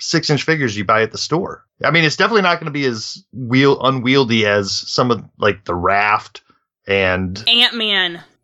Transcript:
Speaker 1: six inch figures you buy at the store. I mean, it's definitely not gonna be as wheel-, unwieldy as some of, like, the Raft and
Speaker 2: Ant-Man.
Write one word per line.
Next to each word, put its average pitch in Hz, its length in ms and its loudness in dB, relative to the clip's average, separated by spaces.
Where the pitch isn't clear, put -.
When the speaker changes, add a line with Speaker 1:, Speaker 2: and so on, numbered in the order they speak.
Speaker 1:
six - 300 -2
inch 143 140 0
figures 139 320 -2
you 107 80 -6
buy 110 180 2
at 107 100 -2
the 98 60 -12
store. - 480 -6
I 135 60 2
mean, 165 140 4
it's 147 120 0
definitely 208 260 2
not 175 160 2
gonna 160 120 -10
be 143 160 -2
as 113 360 -6
wheel-, 131 480 2
unwieldy 127 640 2
as 101 260 2
some - 380 -2
of, 104 120 -2
like, 104 300 -2
the 87 80 -4
Raft 101 680 0
and 92 600 0
Speaker 2:
Ant-Man. 214 760 0